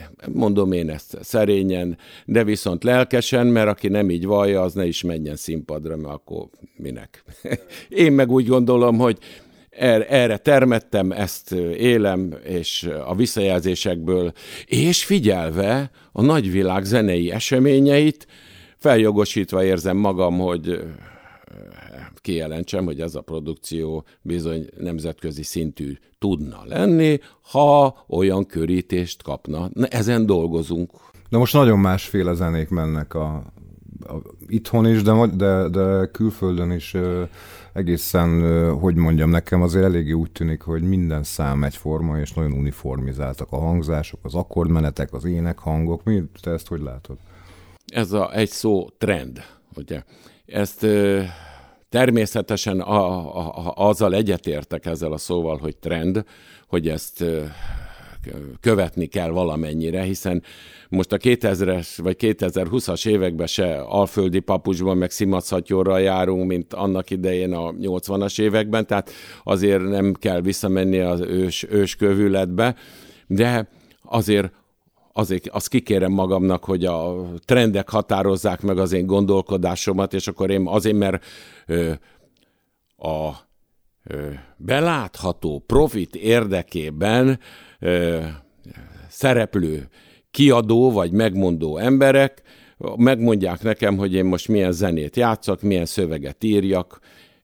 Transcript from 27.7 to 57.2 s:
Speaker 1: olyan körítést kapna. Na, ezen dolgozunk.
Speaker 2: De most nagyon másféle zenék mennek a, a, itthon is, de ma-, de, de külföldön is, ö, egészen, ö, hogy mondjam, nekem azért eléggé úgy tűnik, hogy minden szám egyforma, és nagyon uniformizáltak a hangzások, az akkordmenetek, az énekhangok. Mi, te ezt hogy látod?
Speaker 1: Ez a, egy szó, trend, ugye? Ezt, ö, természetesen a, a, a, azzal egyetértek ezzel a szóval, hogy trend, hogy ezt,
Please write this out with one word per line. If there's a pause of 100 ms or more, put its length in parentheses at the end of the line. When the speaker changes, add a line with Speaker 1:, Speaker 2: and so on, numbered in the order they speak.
Speaker 1:
olyan
körítést
kapna.
Na,
ezen
dolgozunk. (380)
Speaker 2:
De
most
nagyon
másféle
zenék
mennek
a, (720)
a, (340)
itthon
is,
de
ma-,
de,
de
külföldön
is,
ö, (500)
egészen, (120)
ö,
hogy
mondjam,
nekem
azért
eléggé
úgy
tűnik,
hogy
minden
szám
egyforma,
és
nagyon
uniformizáltak
a
hangzások,
az
akkordmenetek,
az
énekhangok.
Mi, (200)
te
ezt
hogy
látod? (680)
Speaker 1:
Ez
a,
egy
szó, (100)
trend, (360)
ugye? (420)
Ezt,
ö, (680)
természetesen
a, (320)
a,
a,
azzal
egyetértek
ezzel
a
szóval,
hogy
trend, (440)
hogy
ezt,